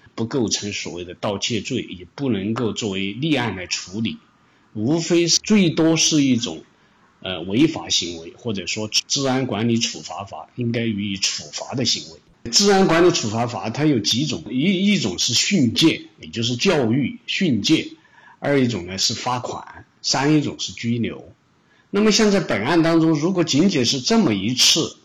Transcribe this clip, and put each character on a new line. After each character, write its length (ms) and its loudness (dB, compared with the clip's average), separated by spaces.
不 80 -4
构 240 0
成 240 -4
所 220 -8
谓 100 -10
的 100 -12
盗 240 -4
窃 220 -4
罪， 220 -4
也 340 -14
不 140 -4
能 240 -2
够 180 -2
作 180 -6
为 220 -4
立 240 -2
案 220 -2
来 100 -10
处 320 -8
理， 180 -4
无 300 -2
非 260 2
是 120 0
最 320 4
多 260 2
是 260 2
一 140 4
种， 260 -6
呃， 220 -8
违 260 4
法 220 -6
行 300 -4
为， 180 -14
或 160 -6
者 140 -6
说 200 -6
治 400 -2
安 200 0
管 200 -2
理 100 2
处 240 -4
罚 220 -12
法 320 -14
应 160 -4
该 100 -2
予 300 -4
以 60 -6
处 340 -6
罚 220 -10
的 100 -4
行 300 -4
为。 380 -18
治 200 4
安 160 6
管 160 4
理 80 6
处 160 -2
罚 200 -2
法 240 -6
它 140 -2
有 140 4
几 280 0
种， 240 -6
一， 420 2
一 60 2
种 180 -2
是 160 -2
训 400 2
诫， 320 2
也 80 -16
就 140 -4
是 120 0
教 360 2
育 340 0
训 380 0
诫； 300 2
二 220 2
一 60 4
种 180 -4
呢 140 -8
是 160 -2
罚 240 -4
款； 460 -12
三 320 2
一 60 4
种 180 -4
是 140 -8
拘 260 -2
留。 320 -6
那 120 0
么 100 6
像 180 4
在 100 4
本 240 0
案 200 4
当 180 4
中， 120 4
如 200 0
果 100 2
仅 240 4
仅 160 2
是 160 0
这 200 2
么 160 4
一 180 -2
次， 520 2